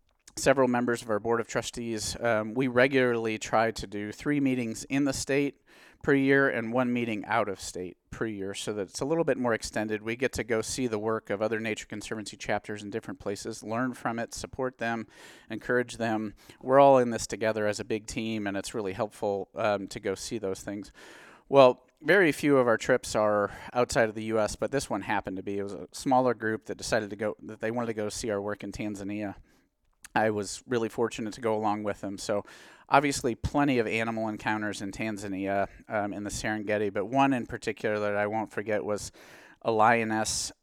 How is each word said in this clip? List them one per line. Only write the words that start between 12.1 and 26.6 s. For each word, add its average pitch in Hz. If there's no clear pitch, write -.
chapters 104
in 104
different 107
places, 104
learn 117
from 117
it, 117
support -
them, 113
encourage 120
them. 110
We're 131
all 139
in 120
this 110
together 107
as 104
a 104
big 107
team, 110
and 101
it's -
really 98
helpful, 101
um, 101
to -
go 101
see -
those 95
things. 101
Well, 131
very 165
few 143
of 127
our 113
trips -
are 104
outside 123
of 104
the 110
U 110
S, 104
but -
this 135
one 101
happened 98
to 95
be. 101
It 98
was 101
a 80
smaller 127
group 110